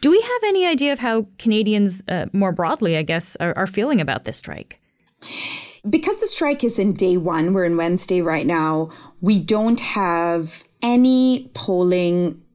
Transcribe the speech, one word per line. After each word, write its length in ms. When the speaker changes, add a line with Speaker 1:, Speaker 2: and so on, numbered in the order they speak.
Speaker 1:
do 100
we 100
have 240
any 200
idea 280
of 60
how 280
Canadians, 680
uh, 260
more 180
broadly, 460
I 60
guess, 360
are, 180
are 100
feeling 340
about 240
this 120
strike? 420
Speaker 2:
Because 300
the 80
strike 360
is 140
in 160
day 240
one, 360
we're 120
in 120
Wednesday 440
right 240
now, 440
we 180
don't 400
have 840
any 720
polling 880